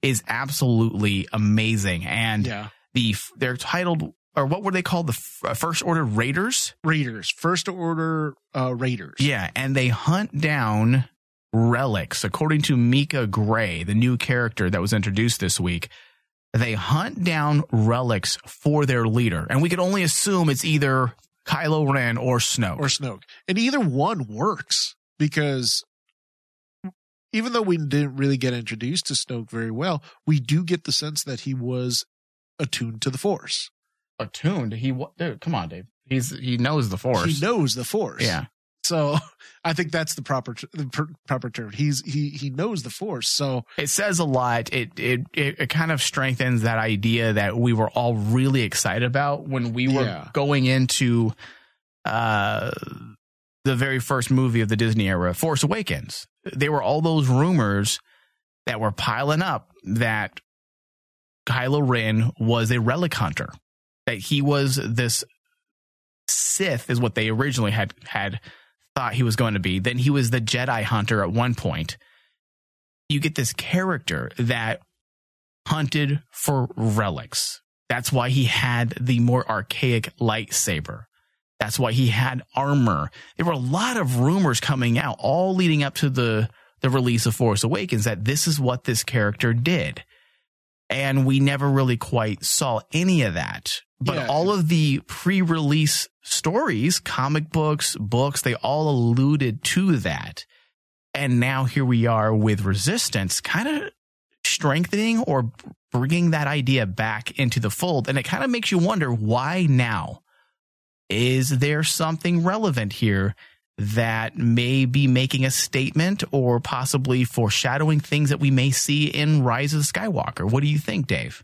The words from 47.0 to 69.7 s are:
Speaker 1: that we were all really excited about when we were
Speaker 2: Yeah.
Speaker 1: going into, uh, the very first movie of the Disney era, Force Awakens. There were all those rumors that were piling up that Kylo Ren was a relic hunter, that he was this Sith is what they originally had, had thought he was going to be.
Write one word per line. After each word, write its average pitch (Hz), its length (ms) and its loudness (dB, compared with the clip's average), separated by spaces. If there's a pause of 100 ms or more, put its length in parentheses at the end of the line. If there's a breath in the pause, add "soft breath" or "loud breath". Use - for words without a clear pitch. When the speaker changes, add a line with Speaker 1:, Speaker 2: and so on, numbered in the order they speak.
Speaker 1:
that 101 220 0
we 120 160 2
were 110 200 2
all 120 240 0
really 123 480 2
excited 107 400 -2
about 143 440 -2
when 123 260 -2
we 127 140 0
were 135 160 2
Speaker 2:
Yeah. 90 300 -6
Speaker 1:
going 143 320 2
into, 123 680 2 (720 loud breath)
uh, 107 680 -2 (920)
the 135 120 2
very 131 240 0
first 127 320 -2
movie 127 300 2
of 104 80 0
the 110 60 2
Disney 110 320 2
era, 90 280 0
Force 156 280 0
Awakens. 147 600 -4 (260)
There 143 200 -2
were 147 100 0
all 135 200 0
those 160 260 2
rumors 123 720 2 (640 soft breath)
that 117 140 -2
were 107 120 0
piling 143 520 0
up 165 280 -4 (120)
that 110 560 -2 (1080)
Kylo 131 400 0
Ren 113 520 2
was 113 320 2
a 123 80 2
relic 139 340 0
hunter, 80 360 -4 (580)
that 117 100 -4
he 143 240 0
was 139 420 2
this 117 400 -2 (1040)
Sith - 640 -2
is 120 100 2
what 120 160 0
they 110 140 0
originally 123 420 0
had, 107 220 -2 (120)
had 101 340 -6 (560 loud breath)
thought 123 180 -2
he 123 100 2
was 110 120 2
going 113 180 2
to 101 60 0
be. 92 200 0